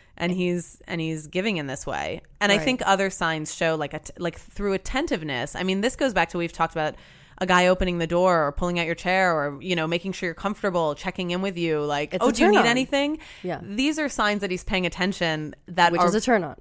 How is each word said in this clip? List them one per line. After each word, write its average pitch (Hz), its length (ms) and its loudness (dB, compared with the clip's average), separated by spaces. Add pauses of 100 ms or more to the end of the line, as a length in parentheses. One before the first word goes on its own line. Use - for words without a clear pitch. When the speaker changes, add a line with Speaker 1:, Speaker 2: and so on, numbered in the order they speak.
(180)
Speaker 1:
And 175 140 -2
he's, 175 560 -2
and 170 120 -6
he's 160 280 -6
giving 190 300 -2
in 147 100 -6
this - 180 -6
way. 76 360 -6 (200)
And 208 100 4
I 202 40 6
Speaker 2:
Right. - 100 2
Speaker 1:
think 254 200 0
other 196 260 2
signs 160 420 -4
show, 165 220 0
like, 151 180 -4
att-, - 240 -12
like, 175 220 -6
through 202 340 -4
attentiveness. 156 840 -4
I 160 60 -6
mean, 190 200 0
this 247 140 0
goes 269 180 0
back 185 160 2
to, 180 100 -6
we've 170 140 -4
talked 165 200 -2
about 156 220 -2 (420)
a 185 80 -4
guy 180 220 6
opening 180 300 4
the 170 100 0
door 170 400 4
or 147 60 -2
pulling 175 260 -2
out 170 60 0
your 165 100 -2
chair 185 400 2
or, 143 260 -2
you 180 140 -2
know, 160 120 0
making 170 260 -2
sure 185 140 -6
you're 165 60 -4
comfortable, 175 640 -2
checking 180 360 -6
in 180 100 -2
with 190 160 -4
you, 160 240 0
like, 147 320 -2
Speaker 2:
It's - 100 -2
Speaker 1:
"Oh, 247 60 6
Speaker 2:
a - 20 2
Speaker 1:
do - 120 2
you 226 60 8
need 208 100 8
Speaker 2:
turn - 60 6
on. 240 60 4
Speaker 1:
anything?" 277 460 0 (260)
Speaker 2:
Yeah. 175 180 -4
Speaker 1:
These 262 380 -2
are 302 80 -2
signs 208 320 0
that 196 120 -4
he's 180 120 -6
paying 185 220 0
attention 165 680 -2 (140)
that 175 240 4
Speaker 2:
Which 190 80 2
Speaker 1:
are 175 80 6
Speaker 2:
is 180 80 2
a 220 60 0
turn 214 240 2
on. 139 160 -10